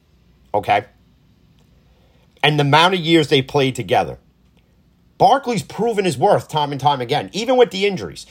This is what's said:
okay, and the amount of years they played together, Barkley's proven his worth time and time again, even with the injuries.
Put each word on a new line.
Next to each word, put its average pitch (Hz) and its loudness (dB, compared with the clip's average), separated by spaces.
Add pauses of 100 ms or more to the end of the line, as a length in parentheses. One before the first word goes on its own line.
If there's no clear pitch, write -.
(540)
okay, 104 0 (1600)
and 151 2
the 143 2
amount 156 4
of 185 -2
years 160 2
they 143 4
played 135 -2
together, 92 -2 (1000)
Barkley's 240 2
proven 208 -4
his 151 -2
worth 170 2
time 147 -4
and 139 -8
time 135 0
again, 117 -4
even 233 -2
with 247 4
the 190 -4
injuries. 131 -8